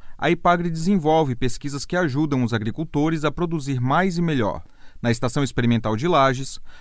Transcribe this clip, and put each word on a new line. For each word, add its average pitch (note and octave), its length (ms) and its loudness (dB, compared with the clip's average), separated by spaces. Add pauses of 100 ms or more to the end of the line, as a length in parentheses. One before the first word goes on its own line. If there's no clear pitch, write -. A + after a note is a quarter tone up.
(180)
a - 100 0
Epagri F3 400 2
desenvolve D#3+ 680 2
pesquisas C3+ 500 -2
que - 80 -6
ajudam C#3+ 480 0
os A#2 100 0
agricultores D3 720 -2
a D3+ 60 2
produzir D3 500 -2
mais E3 380 0
e F3 40 2
melhor. C3 420 0 (360)
Na A#2+ 120 2
Estação B2+ 320 0
Experimental A#2 500 0
de A#2+ 140 -2
Lages, C3+ 500 2 (220)